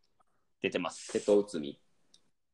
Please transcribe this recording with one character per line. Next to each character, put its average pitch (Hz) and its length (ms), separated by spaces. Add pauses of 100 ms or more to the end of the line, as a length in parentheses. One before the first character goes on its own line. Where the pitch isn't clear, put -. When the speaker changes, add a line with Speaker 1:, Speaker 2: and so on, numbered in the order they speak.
(600)
Speaker 1:
出 98 80
て 95 80
ま 87 140
す。 - 200
Speaker 2:
瀬 107 100
戸 104 180
内 101 180
海。 73 240 (720)